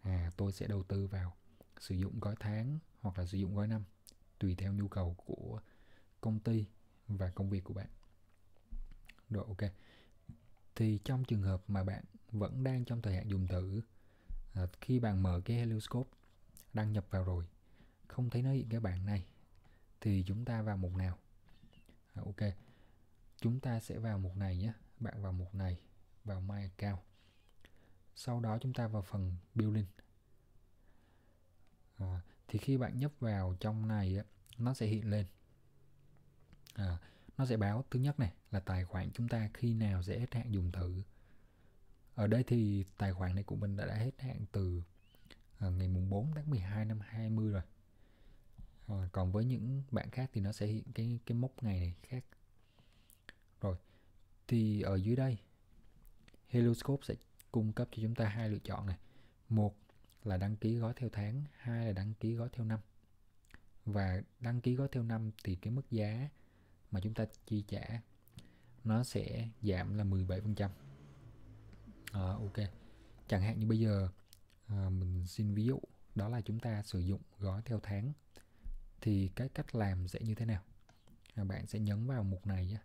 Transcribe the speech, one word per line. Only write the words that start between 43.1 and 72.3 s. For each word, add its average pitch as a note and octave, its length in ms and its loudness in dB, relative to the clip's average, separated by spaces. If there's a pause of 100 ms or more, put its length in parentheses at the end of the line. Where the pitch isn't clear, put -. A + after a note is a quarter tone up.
khoản F2+ 220 0
này G2+ 80 0
của G2+ 120 -4
mình G2+ 200 0
đã, G2+ 100 -2
đã G2 100 -2
hết A#2 260 -2
hạn B2+ 300 -6
từ, F2+ 320 0 (760)
à, G2 120 0
ngày F#2 180 2
mùng F#2 220 4
bốn G#2+ 260 0
tháng D3+ 140 -2
mười C3+ 100 2
hai G2+ 260 0
năm A2 140 -2
hai A2 300 -4
mươi A2 220 2
rồi. G2 100 2 (1300)
À, F#2+ 240 -2
còn F#2 200 2
với G#2 140 4
những B2+ 460 0
bạn - 180 -2
khác C3 240 -4
thì G#2+ 80 0
nó G2 100 0
sẽ G#2 160 -2
hiện A2 260 -4
cái, A#2 320 -2
cái A#2 120 0
mốc B2 260 -2
ngày G2 160 2
này F2 240 0
khác. B2 220 -8 (1400)
Rồi, F#2+ 160 -2 (680)
thì G#2+ 340 4
ở G2 140 2
dưới G2+ 200 4
đây, C3 220 2 (1120)
Helioscope A#2+ 560 4
sẽ - 100 -2 (360)
cung G#2+ 220 2
cấp B2 180 -2
cho A2 100 -6
chúng A2 140 0
ta A2+ 120 2
hai A2 220 0
lựa G2+ 100 0
chọn G2 260 -6
này. F#2+ 120 -2 (520)
Một G#2+ 280 4 (460)
là G2 140 2
đăng G2+ 180 2
ký A2 220 2
gói A2+ 180 0
theo A#2 140 -2
tháng, G#2+ 340 -2 (140)
hai A#2 280 -2
là A2 60 2
đăng G2+ 220 -2
ký A2 200 -2
gói A#2 200 -2
theo A#2 120 -2
năm. A2 140 0 (1080)
Và G2 360 2 (180)
đăng A#2+ 220 0
ký B2 140 2
gói C#3 160 0
theo B2 120 0
năm A2+ 280 0 (120)
thì F#2 120 0
cái G#2 160 -4
mức C3+ 200 -2
giá A2+ 380 0 (600)
mà G2 80 0
chúng G#2+ 140 -2
ta A2 120 0 (200)
chi G#2 220 0
trả A2 340 -6 (800)
nó A2 200 4
sẽ A#2 460 -2 (120)
giảm G2+ 320 2
là G#2 100 2
mười F#2+ 220 4
bảy F#2 160 0
phần G#2 140 0
trăm. G2 160 0 (1400)
À, G2+ 100 0
ok. G2 360 0 (720)